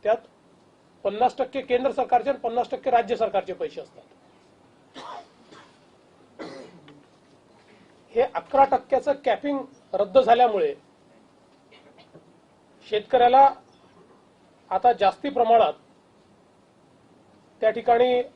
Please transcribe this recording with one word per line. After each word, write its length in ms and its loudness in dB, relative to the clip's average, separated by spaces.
त्यात 140 0
पन्नास 340 -2
टक्के 240 -6
केंद्र 300 -2
सरकारचे 380 -2
आणि 100 -4
पन्नास 300 -4
टक्के 200 -8
राज्य 260 -2
सरकारचे 380 -4
पैसे 280 -10
असतात. 220 -20
हे 120 -2
अकरा 420 0
टक्क्याचं 500 -2
कॅपिंग 340 -4
रद्द 240 0
झाल्यामुळे 580 2
शेतकऱ्याला 640 4
आता 240 2
जास्ती 360 -2
प्रमाणात 440 2
त्या 80 2
ठिकाणी 520 0